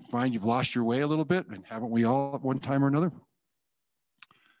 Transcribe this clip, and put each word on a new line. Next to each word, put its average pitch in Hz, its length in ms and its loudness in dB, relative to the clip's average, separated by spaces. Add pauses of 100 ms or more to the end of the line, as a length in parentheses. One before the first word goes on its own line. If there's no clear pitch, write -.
(100)
find 123 240 -2
you've 101 100 -4
lost 120 300 0
your 120 100 0
way 117 160 0
a 147 60 0
little 156 180 0
bit, 180 240 0
and 98 160 -14
haven't 113 240 -8
we 117 160 2
all 139 300 2
at - 80 -4
one 135 160 0
time 135 260 2
or 139 40 4
another? 151 240 2 (1500)